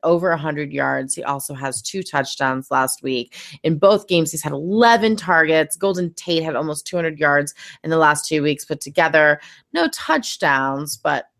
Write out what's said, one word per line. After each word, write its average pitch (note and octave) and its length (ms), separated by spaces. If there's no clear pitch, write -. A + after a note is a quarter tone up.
over E3+ 280
a E3 60
hundred D3 360
yards. C3+ 400
He - 100
also C#3 300
has C3+ 280
two - 200
touchdowns C3 720
last C3 320
week. C3 320
In D#3+ 160
both G3 300
games, E3 240
he's - 120
had D3 100
eleven A3 600
targets. D#3+ 600
Golden F3+ 400
Tate E3 280
had D#3+ 120
almost D3+ 320
two F3+ 100
hundred D#3+ 220
yards D3 340
in D#3+ 80
the D#3+ 60
last D3+ 300
two D#3 140
weeks C#3+ 240
put D3+ 160
together. D3+ 580
No E4 160
touchdowns, D3 1080
but D3 320